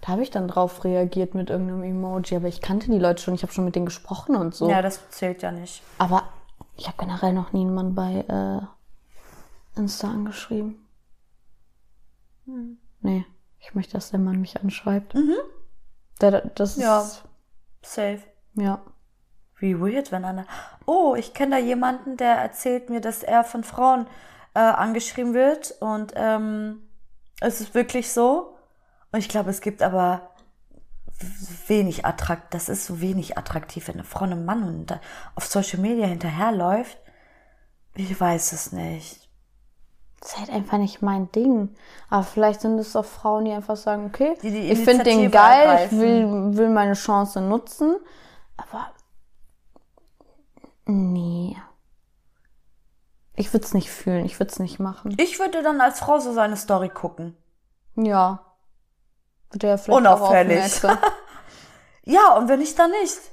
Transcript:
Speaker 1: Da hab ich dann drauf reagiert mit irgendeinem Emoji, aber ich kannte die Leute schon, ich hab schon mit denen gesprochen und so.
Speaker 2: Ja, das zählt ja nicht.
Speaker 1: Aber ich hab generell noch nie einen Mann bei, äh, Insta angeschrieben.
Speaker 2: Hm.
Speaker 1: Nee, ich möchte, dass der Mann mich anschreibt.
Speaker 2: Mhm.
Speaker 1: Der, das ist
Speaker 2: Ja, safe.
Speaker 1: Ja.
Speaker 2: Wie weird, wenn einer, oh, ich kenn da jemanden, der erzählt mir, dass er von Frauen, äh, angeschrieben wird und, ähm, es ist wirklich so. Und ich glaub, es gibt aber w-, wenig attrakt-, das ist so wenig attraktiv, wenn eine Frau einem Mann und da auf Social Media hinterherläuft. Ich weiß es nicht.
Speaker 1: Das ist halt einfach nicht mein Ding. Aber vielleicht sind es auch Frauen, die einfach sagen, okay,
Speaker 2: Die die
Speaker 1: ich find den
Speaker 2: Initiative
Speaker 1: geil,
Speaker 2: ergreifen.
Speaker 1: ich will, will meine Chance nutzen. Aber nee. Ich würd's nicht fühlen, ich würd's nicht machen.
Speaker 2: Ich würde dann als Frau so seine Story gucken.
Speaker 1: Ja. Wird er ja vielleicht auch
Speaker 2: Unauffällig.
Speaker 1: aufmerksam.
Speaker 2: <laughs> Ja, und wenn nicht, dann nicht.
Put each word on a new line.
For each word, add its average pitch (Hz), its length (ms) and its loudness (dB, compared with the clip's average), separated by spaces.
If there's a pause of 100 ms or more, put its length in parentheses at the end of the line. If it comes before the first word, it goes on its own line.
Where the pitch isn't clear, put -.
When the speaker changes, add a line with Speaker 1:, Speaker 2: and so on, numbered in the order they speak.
Speaker 1:
Da - 80 -12
hab 185 100 -2
ich 262 120 -4
dann 185 180 -4
drauf 180 360 -2
reagiert 180 500 -2
mit 185 160 -4
irgendeinem 185 340 -4
Emoji, 185 520 -4
aber 175 120 -2
ich 175 120 -8
kannte 208 300 -2
die 214 80 4
Leute 175 240 2
schon, 180 120 -2
ich 180 100 -6
hab 180 80 -8
schon 185 120 -2
mit 180 120 -2
denen 175 100 -2
gesprochen - 480 -4
und 175 200 -2
so. 165 140 0
Speaker 2:
Ja, 185 140 4
das 190 280 -6
zählt 180 320 -8
ja 180 100 -8
nicht. 175 300 -14 (160)
Speaker 1:
Aber 185 260 0 (520)
ich - 120 -14
hab 175 100 -12
generell 185 340 -2
noch 185 200 -4
nie 190 80 -2
einen 185 140 -2
Mann 185 200 -4
bei, 185 340 -4
äh, - 1500 -10
Insta 202 280 -4
angeschrieben. 214 760 -8 (1600)
Speaker 2:
Hm. 240 320 -14 (220)
Speaker 1:
Nee, 190 240 -2 (360)
ich - 160 -20
möchte, 196 160 -6
dass 196 180 -8
der 202 80 -2
Mann 190 220 0
mich - 200 -8
anschreibt. 202 540 -4
Speaker 2:
Mhm. 302 200 2 (880)
Speaker 1:
Der, 202 200 6 (160)
das 202 200 -2
ist 269 60 -4
Speaker 2:
Ja, 214 240 2 (760)
safe. 208 400 -6 (320)
Speaker 1:
Ja. 196 260 -2 (800)
Speaker 2:
Wie 190 200 0
weird, 240 300 -2
wenn 185 140 -6
einer, 190 200 -8 (420)
oh, 320 300 4
ich - 180 -8
kenn 277 180 0
da 269 60 2
jemanden, 254 580 -2
der 240 200 4
erzählt 247 540 -4
mir, 233 100 -4
dass 220 220 -8
er 233 220 4
von 233 180 -10
Frauen, 254 460 2 (460)
äh, 214 60 2
angeschrieben 226 760 0
wird 285 460 2
und, 214 360 -6
ähm, 214 720 -4 (520)
es - 200 -2
ist 214 140 -12
wirklich 240 380 -2
so. 254 440 0 (560)
Und 220 80 -2
ich 196 80 -6
glaub, 208 180 -2
es 190 140 -6
gibt 208 220 -4
aber 180 480 0 (920)
w-, 185 480 -12
wenig 202 380 0
attrakt-, - 480 -4
das 170 140 -6
ist - 180 -6
so 170 140 -8
wenig 185 380 -4
attraktiv, - 480 -10
wenn 165 100 -10
eine 170 80 -12
Frau - 200 -8
einem 175 200 -4
Mann 208 200 -2
und 160 220 -8
da - 140 -8 (360)
auf - 100 -8
Social 196 320 -2
Media 220 280 0
hinterherläuft. 180 880 -2 (1000)
Ich 190 240 -6
weiß 170 340 0
es - 200 -10
nicht. 165 560 -10 (920)
Speaker 1:
Das - 120 -18
ist - 80 -12
halt 208 100 -12
einfach 208 280 -2
nicht 202 240 -2
mein 196 280 -2
Ding. 220 460 2 (340)
Aber 196 140 0
vielleicht 214 380 0
sind 220 160 0
es 220 180 -4
auch 220 80 0
Frauen, 214 400 -2
die 220 80 -2
einfach 208 240 -6
sagen, 208 300 -4
okay, 269 360 0
Speaker 2:
Die 214 80 -6
die 208 220 -2
Speaker 1:
ich 220 80 2
find 247 260 6
den 226 140 6
Speaker 2:
Initiative 202 100 4
Speaker 1:
geil, 226 380 10
Speaker 2:
ergreifen. 202 300 4
Speaker 1:
ich 220 40 4
will, 208 540 2
will 226 140 4
meine 202 240 4
Chance 202 480 0
nutzen. 247 540 0 (600)
Aber - 300 -12 (2000)
nee. 180 720 -2 (1800)
Ich 202 120 -4
würd's 220 200 0
nicht - 180 0
fühlen, 180 340 -2
ich - 160 -6
würd's 202 180 -4
nicht 185 220 -6
machen. 190 380 -8
Speaker 2:
Ich 359 200 0
würde 370 240 -2
dann 294 180 2
als 262 200 4
Frau 294 180 4
so 247 140 -2
seine 214 240 2
Story 190 320 0
gucken. 170 480 -10 (580)
Speaker 1:
Ja. 196 460 2 (1120)
Wird 202 120 -8
er 208 60 4
ja 202 60 6
vielleicht 220 300 6
auch 185 140 10
Speaker 2:
Unauffällig. 185 380 6
Speaker 1:
aufmerksam. 202 440 2
Speaker 2:
<laughs> 427 60 4 (960)
Ja, 370 320 8
und 233 120 2
wenn 269 120 6
nicht, 302 180 -4
dann 339 120 8 (120)
nicht. - 160 -4 (140)